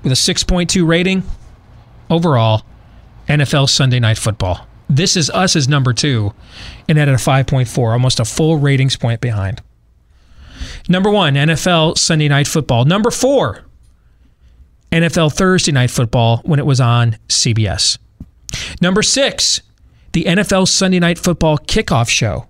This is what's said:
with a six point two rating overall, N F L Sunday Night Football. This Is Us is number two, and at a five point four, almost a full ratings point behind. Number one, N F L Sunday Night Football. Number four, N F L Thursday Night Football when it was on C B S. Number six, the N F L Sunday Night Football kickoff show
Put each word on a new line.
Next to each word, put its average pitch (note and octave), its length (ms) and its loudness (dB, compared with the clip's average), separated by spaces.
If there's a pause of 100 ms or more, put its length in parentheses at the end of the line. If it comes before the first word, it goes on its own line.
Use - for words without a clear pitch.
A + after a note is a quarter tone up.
with B2+ 80 0
a C3 40 0
six - 280 -2
point F3+ 260 -2
two F3 160 0
rating F#3 380 0 (840)
overall, B2+ 540 2 (640)
N D3 160 2
F C3 100 -2
L C#3 140 2
Sunday B2+ 340 0
Night A2 160 2
Football. G2 500 -4 (220)
This D#3 280 0
Is D#3+ 120 0
Us F#3 260 0
is C3+ 140 0
number C3+ 240 2
two, A2+ 400 -2 (560)
and D3+ 100 2
at C#3+ 100 2
a C3 100 2
five C3+ 280 2
point B2+ 220 0
four, A#2 240 0
almost B2 280 0
a A#2+ 40 0
full D#3+ 320 0
ratings C#3 400 0
point A#2 240 -4
behind. G#2 400 -4 (1300)
Number F#3+ 220 2
one, F3 260 2
N C#3+ 140 0
F D#3 160 -2
L E3+ 280 2
Sunday D3+ 340 0
Night C#3+ 200 2
Football. B2+ 380 0
Number G#3 240 2
four, B3+ 540 0 (1300)
N E3 120 2
F E3 160 0
L D#3+ 100 2
Thursday F#3 440 0
Night B2 180 2
Football A#2 540 0
when D#3 140 0
it C#3+ 60 -2
was C3+ 160 2
on A#2 380 2 (100)
C - 240 -2
B G#2+ 140 0
S. - 320 -4 (840)
Number F#3 220 0
six, - 580 -2 (520)
the E3+ 140 -2
N F#3 120 0
F G#3 120 -2
L F#3+ 140 2
Sunday F#3 360 0
Night E3+ 180 0
Football D#3+ 400 0
kickoff C3 500 -2
show F2 420 -4